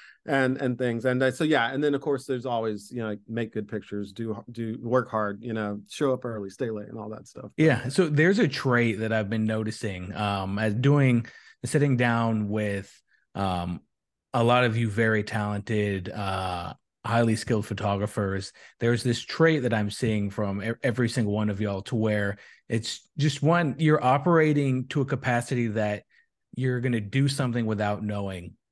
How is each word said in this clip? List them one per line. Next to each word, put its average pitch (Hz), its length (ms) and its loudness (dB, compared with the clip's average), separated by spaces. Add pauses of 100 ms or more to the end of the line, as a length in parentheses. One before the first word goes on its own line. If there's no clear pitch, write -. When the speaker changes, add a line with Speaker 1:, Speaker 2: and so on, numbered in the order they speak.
(260)
Speaker 1:
and, 135 360 2
and 123 160 -2
things. 117 280 -2
And 127 180 0
I, 131 80 4
so, 147 120 -4
yeah. 135 300 2
And 143 100 -2
then 143 120 2
of 135 60 -4
course 139 240 -4
there's 127 200 -4
always, 113 460 -4
you 123 100 -6
know, 110 80 -4
like, 101 180 -6
make 113 260 -6
good 107 140 -6
pictures, 101 460 -8
do, 110 280 -8 (100)
do 113 280 -6
work 120 300 0
hard, 104 320 -2
you 117 120 -6
know, 104 360 -4
show 135 240 0
up 123 120 -4
early, 107 240 -8
stay 117 200 -6
late 107 200 -8
and 113 100 -12
all 107 100 -10
that 107 180 -14
stuff. 123 300 -16
But 156 60 2
Speaker 2:
Yeah. 139 260 2
So 170 180 2
there's 156 320 4
a 156 80 6
trait 120 520 2
that 110 120 -2
I've 110 180 0
been 110 160 0
noticing, 107 680 -4
um, 101 440 -2
as 107 160 2
doing, 131 500 4 (400)
sitting 139 320 2
down 117 520 2
with, 104 520 -4 (340)
um, 90 460 -2 (520)
a 120 100 4
lot 123 220 6
of 110 120 0
you 117 120 0
very 110 340 2
talented, 104 840 -2
uh, 95 640 -6 (320)
highly 113 320 2
skilled 110 280 -2
photographers. 101 880 -4 (300)
There's 117 200 2
this 120 200 0
trait 160 420 2
that 117 100 0
I'm 104 160 0
seeing 104 400 -2
from 98 320 -4
e-, 113 120 -4 (100)
every 120 240 2
single 107 260 0
one 107 160 0
of 101 120 -4
y'all 101 220 -2
to - 120 -6
where 104 420 0 (300)
it's - 500 -6
just 143 240 0
one, 160 380 4
you're 156 240 4
operating 139 840 4
to - 120 -2
a 127 60 2
capacity 123 600 0
that 104 360 -2 (520)
you're 127 260 -2
gonna 120 180 0
do 135 300 2
something 123 360 0
without 104 380 0
knowing 98 520 -6 (160)